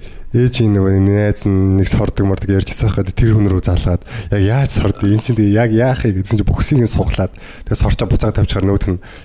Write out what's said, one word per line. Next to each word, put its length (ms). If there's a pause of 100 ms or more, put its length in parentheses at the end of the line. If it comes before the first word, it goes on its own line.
(340)
ээжийн 400
нөгөө 240
нэг 160
найз 320
нь 320
нэг 140
сордог 340
мордог 240
ярьж 240
байсан 160
байхгүй 160
юу? 160
Тэр 160
хүн 160
рүү 140
залгаад 340 (320)
яг 80
яаж 300
сордог? 320 (100)
Энд 160
чинь 80
тэгээ 240
яг 160
яах 320
юм 80
гэдсэн 240
чинь 80
бүхсийг 320
нь 80
суглаад 420 (380)
тэгээ 80
сорчоо 320
буцаага 320
тавьчихаар 240
нөгөөх 240
нь 100 (260)